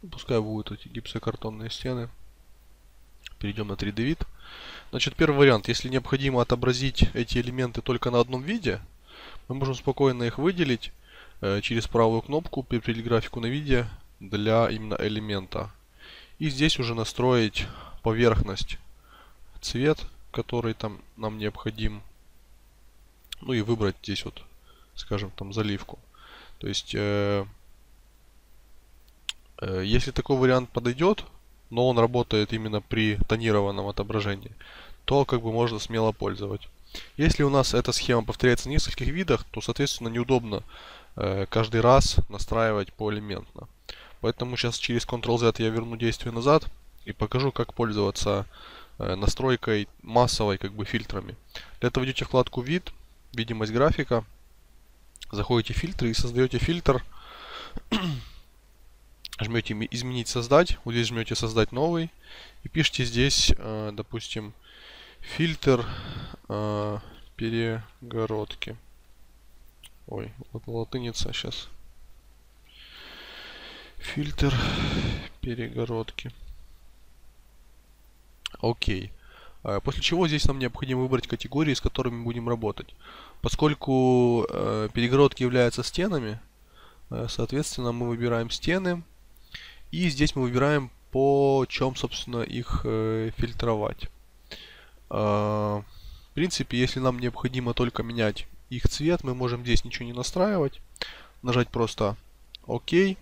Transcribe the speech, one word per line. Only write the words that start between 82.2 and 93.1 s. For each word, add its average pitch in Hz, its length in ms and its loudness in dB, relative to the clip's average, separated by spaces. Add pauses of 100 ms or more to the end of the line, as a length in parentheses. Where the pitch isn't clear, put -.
будем 117 240 -4
работать. 113 460 -4 (460)
Поскольку, 127 1080 4
э, 107 440 -2
перегородки 127 520 4
являются 123 400 2
стенами, 135 560 -2 (720)
э, 117 180 -4
соответственно, 123 640 -2
мы 120 160 -2
выбираем 117 420 0
стены. 175 520 -2 (880)
И 180 200 0
здесь 143 260 2
мы 135 60 2
выбираем, 127 480 2 (220)
по 139 560 4
чем, 131 280 -2
собственно, 120 460 -4
их, - 420 -2
э, 110 520 0